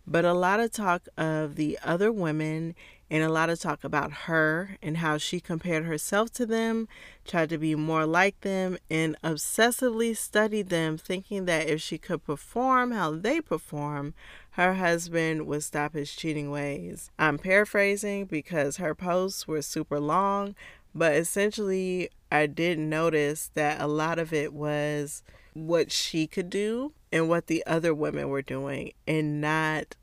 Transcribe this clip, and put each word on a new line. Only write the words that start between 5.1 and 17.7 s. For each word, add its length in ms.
she 200
compared 460
herself 480
to 140
them, 420
tried 240
to 80
be 160
more 320
like 340
them, 380
and 340
obsessively 920
studied 540
them, 260
thinking 480
that 240
if 100
she 200
could 260
perform 640
how 200
they 280
perform, 760
her 220
husband 720
would 160
stop 300
his 180
cheating 400
ways. 680
I'm 180
paraphrasing 880